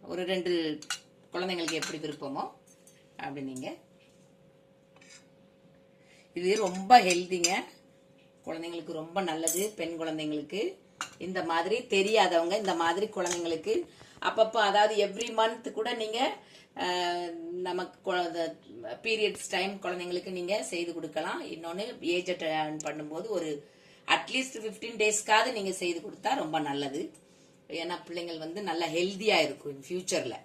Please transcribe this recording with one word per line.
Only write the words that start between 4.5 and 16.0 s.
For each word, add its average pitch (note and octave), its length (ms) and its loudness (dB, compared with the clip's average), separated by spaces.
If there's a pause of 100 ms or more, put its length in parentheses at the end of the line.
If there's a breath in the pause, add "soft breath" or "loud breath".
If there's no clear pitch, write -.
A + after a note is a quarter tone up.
இது F#3 200 4
ரொம்ப F#3+ 440 8
ஹெல்திங்க, F3+ 520 2 (920)
குழந்தைங்களுக்கு E3 480 -8
ரொம்ப E3 300 -4
நல்லது. E3 540 0
பெண் E3 220 -4
குழந்தைங்களுக்கு D#3 640 -4 (580)
இந்த F#3+ 240 -4
மாதிரி E3 340 2 (140)
தெரியாதவங்க F#3+ 680 6
இந்த F#3+ 180 2
மாதிரி E3+ 320 2
குழந்தைங்களுக்கு F3 680 -2 (480 loud breath)
அப்பப்போ, A3 360 4 (100)
அதாவது G#3 280 6
every G3+ 380 2
month A3 380 2
கூட A3 220 -2
நீங்க, A3 240 -4 (580 loud breath)